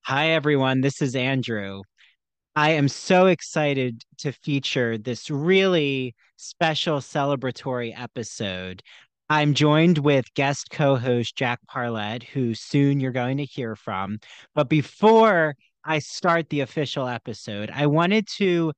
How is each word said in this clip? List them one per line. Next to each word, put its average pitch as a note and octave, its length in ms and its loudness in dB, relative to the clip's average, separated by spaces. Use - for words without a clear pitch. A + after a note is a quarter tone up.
Hi, D3+ 260 0
everyone. C3+ 500 2
This C#3 200 0
is C3 140 -2
Andrew. A#2 640 -4
I D3+ 140 4
am C#3+ 180 2
so F#3 380 4
excited C#3 760 -2
to C#3 160 -6
feature C3 640 -2
this A#2 340 -8
really D3+ 840 0
special D#3+ 640 -2
celebratory B2+ 1000 -4
episode. G2 840 -10
I'm D3+ 240 2
joined D3+ 460 4
with C#3 340 2
guest C#3 360 -4
co-host B2+ 680 0
Jack A#2+ 240 -4
Parlett, A#2 500 -6
who B2 320 -4
soon C#3+ 460 2
you're C3 140 -4
going C3 240 -2
to C#3+ 80 -6
hear A2+ 320 -10
from. G2 420 -6
But D3 140 2
before F3+ 880 4
I D#3 140 -2
start E3+ 500 -2
the D3 100 -2
official C3+ 480 -4
episode, A2 680 -8
I C#3+ 140 0
wanted F3 400 2
to E3+ 400 2